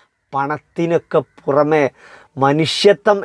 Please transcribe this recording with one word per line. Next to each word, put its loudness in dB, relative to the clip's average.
പണത്തിനൊക്കെ -4
പുറമെ 0
മനുഷ്യത്വം 0